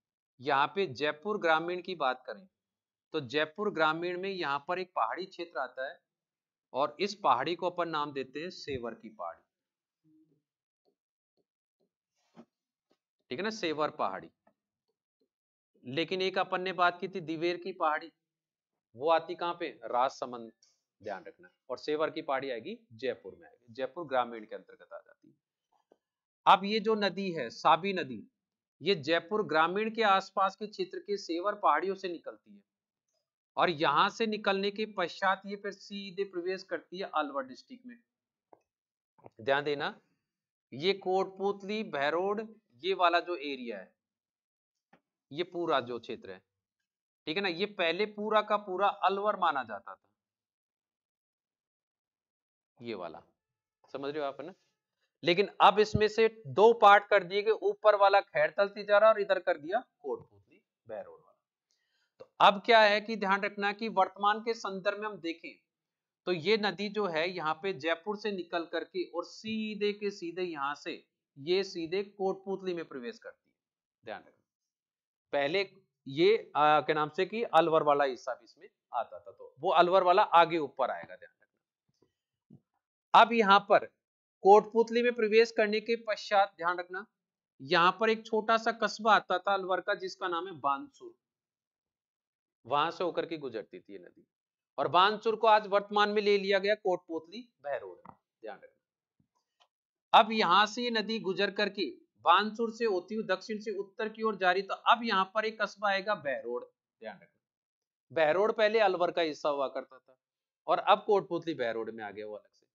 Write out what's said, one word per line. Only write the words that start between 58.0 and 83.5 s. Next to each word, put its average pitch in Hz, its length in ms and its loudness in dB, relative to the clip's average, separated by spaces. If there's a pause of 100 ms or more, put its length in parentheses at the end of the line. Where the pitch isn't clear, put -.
खैरतल 160 480 0
तिजारा 208 380 4
और 214 120 4
इधर 190 200 0
कर 170 180 0
दिया 175 220 -4 (200)
कोटपूतली, 107 600 -12 (260)
भैरोड 92 280 -12
वाला। 76 240 -20 (840)
तो - 100 -20 (120)
अब 196 220 6
क्या 226 180 8
है 208 180 4
कि 220 180 -6
ध्यान 196 240 0
रखना 202 320 -4
कि 220 160 -8
वर्तमान 196 500 2
के 226 160 -4
संदर्भ 202 440 -4
में 214 80 -6
हम 208 100 -10
देखें 160 360 -10 (720)
तो 180 60 -2
ये 175 260 0
नदी 202 320 -4
जो 208 180 -4
है 165 200 0
यहाँ 160 280 -4
पे 190 180 -6
जयपुर 165 420 -4
से 208 160 -6
निकल 175 340 -6
करके 165 400 -6
और 170 200 -8
सीधे 214 680 -6
के 208 180 -6
सीधे 175 300 -8
यहाँ 147 340 -6
से 143 260 -12 (340)
ये 175 280 -2
सीधे 180 400 -6
कोटपूतली 190 720 -6
में 165 120 -8
प्रवेश 120 320 -12
करती - 220 -20
है। - 640 -20
ध्यान 104 160 -12
रखना, - 220 -20 (920)
पहले 147 280 0 (460)
ये, 170 500 2
आ, 151 240 6
के 151 140 0
नाम 151 160 -2
से 190 160 0
कि 220 160 -6 (120)
अलवर 160 300 6
वाला 143 220 4
हिस्सा 123 280 -6
भी 117 100 -16
इसमें 160 240 -20 (260)
आता 110 240 -6
था, 98 120 -20
तो - 300 -20
वो 175 120 -2
अलवर 180 300 6
वाला 180 200 6
आगे 170 380 6
ऊपर 127 300 -2
आएगा, 87 260 -10
ध्यान - 160 -20
रखना। - 1900 -2
अब 226 140 6
यहाँ 202 280 6